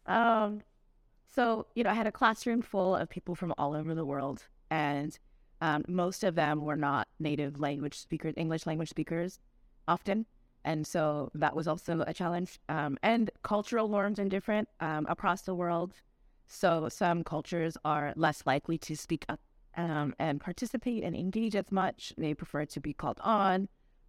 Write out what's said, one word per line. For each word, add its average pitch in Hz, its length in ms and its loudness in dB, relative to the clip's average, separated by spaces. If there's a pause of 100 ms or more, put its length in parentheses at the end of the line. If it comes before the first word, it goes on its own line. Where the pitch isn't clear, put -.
Um, 214 560 4 (640)
so, 226 480 2
you 240 100 0
know, - 60 4
I - 20 4
had 214 140 2
a 208 60 0
classroom 233 500 2
full 185 340 2
of - 140 0
people 180 240 -6
from 170 240 -4
all 143 160 0
over 160 200 -2
the 160 120 -2
world, 139 360 -4 (280)
and, 151 480 -2 (420)
um, 151 260 0
most 180 380 0
of 175 100 2
them 151 280 2
were 151 160 -2
not 143 300 0 (120)
native 147 400 -2
language 143 380 -2
speakers, 156 400 -4
English 160 260 -2
language 160 240 -2
speakers 170 500 -4 (480)
often. 196 380 2 (400)
And 156 220 0
so 151 480 0
that 151 200 2
was 160 140 0
also 160 380 0
a 160 80 -4
challenge. 175 440 -2 (120)
Um, 151 320 0
and 226 280 4 (120)
cultural 214 460 0
norms 208 300 0
are 202 60 0
different, 196 420 0 (140)
um, 156 300 -2
across 180 320 0
the 190 120 -4
world. 175 380 0 (540)
So 165 420 2
some 170 340 2
cultures 165 640 -2
are 147 320 0
less 156 300 2
likely 156 320 2
to - 180 -6
speak - 320 -4
up, - 120 -4 (360)
um, 151 420 0
and 147 220 0
participate 233 640 -4
and 170 100 -2
engage 214 400 0
as 196 160 0
much. - 460 0
They 156 160 0
prefer 147 320 -4
to - 160 -8
be - 140 -6
called - 280 -4
on. 196 460 2 (400)